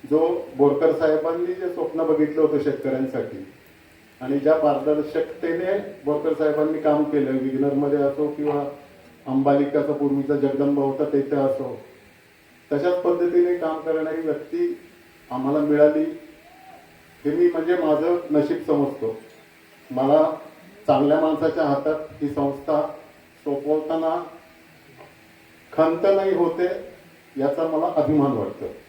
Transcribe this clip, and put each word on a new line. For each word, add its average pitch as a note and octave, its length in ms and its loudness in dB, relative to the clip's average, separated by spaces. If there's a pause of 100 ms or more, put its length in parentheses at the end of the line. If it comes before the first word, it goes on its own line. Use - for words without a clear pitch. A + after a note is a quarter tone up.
जो D#3 220 2 (300)
बोरकर C#3+ 420 4
साहेबांनी E3 560 0
जे F#3 140 -6
स्वप्न - 380 -4
बघितलं D#3 340 2
होतं D3 240 2
शेतकऱ्यांसाठी C3 800 -4 (760)
आणि C#3 180 -2
ज्या D3+ 160 4
पारदर्शकतेने D#3 1200 0 (320)
बोरकर D3+ 300 0
साहेबांनी D3+ 460 0
काम D3+ 240 2
केलं, C3+ 280 0
विग्नरमध्ये C#3 680 0
असो C#3+ 280 0 (100)
किंवा D3 280 -2 (600)
अंबालिकाचा C#3+ 680 2
पूर्वीचा C#3 440 0
जगदंबा C#3 460 0
होता C#3 300 0
तेथे C#3 240 0
असो, C3+ 380 -2 (960)
तशाच F3+ 320 0
पद्धतीने F3 560 2
काम D#3+ 220 -4
करणारी D#3+ 400 -2
व्यक्ती E3+ 580 -4 (520)
आम्हाला D3+ 280 -2
मिळाली, D3+ 460 4 (1200)
हे D3 60 0
मी F3 200 4
म्हणजे E3 260 0
माझं D#3+ 420 2 (120)
नशीब D3+ 360 2
समजतो. C#3 480 -2 (760)
मला C3+ 320 4 (640)
चांगल्या D3 340 4
माणसाच्या D#3 440 0
हातात C#3+ 580 -2
ही C#3+ 60 -2
संस्था C#3+ 520 -2 (640)
सोपवताना D3+ 680 -2 (1600)
खंत E3 340 2
नाही G3 280 2
होते, E3+ 320 0 (680)
याचा D#3+ 320 0
मला D#3 280 -2
अभिमान C#3 360 2
वाटतो. - 340 -6 (220)